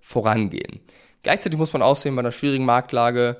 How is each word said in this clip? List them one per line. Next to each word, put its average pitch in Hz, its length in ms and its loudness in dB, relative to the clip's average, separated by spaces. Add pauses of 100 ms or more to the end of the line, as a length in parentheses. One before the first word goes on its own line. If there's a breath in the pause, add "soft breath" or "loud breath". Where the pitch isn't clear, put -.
vorangehen. 107 800 -2 (420 soft breath)
Gleichzeitig 175 340 0
muss 156 160 -2
man 135 80 0
auch 131 160 4
sehen, 139 180 -4
bei 127 60 -2
einer 120 100 -2
schwierigen 135 320 -2
Marktlage 120 760 0